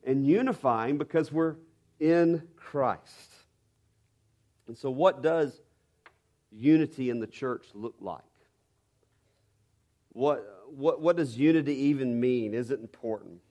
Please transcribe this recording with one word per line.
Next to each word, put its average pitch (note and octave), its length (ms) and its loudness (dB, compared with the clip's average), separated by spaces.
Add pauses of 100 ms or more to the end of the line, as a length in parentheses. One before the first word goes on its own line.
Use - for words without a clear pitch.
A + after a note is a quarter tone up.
and C3+ 240 0
unifying C#3+ 680 0
because D3+ 340 -2
we're D#3+ 260 -2 (440)
in E3 420 4 (140)
Christ. - 800 -6 (1300)
And A#2 120 -14
so C#3 120 -4
what C3+ 320 2
does D#3 380 0 (920)
unity C#3 600 2
in A#2 100 -4
the A2 60 -6
church - 480 -8
look G#2+ 260 -12
like? F#2 220 -12 (1900)
What, C3 280 -2 (280)
what, C#3+ 320 -2
what E3+ 140 2
does C#3 200 -2
unity D3 380 4
even C3+ 440 0
mean? A#2+ 360 0
Is A#2+ 160 -4
it C3 100 -6
important? G#2+ 600 -12 (100)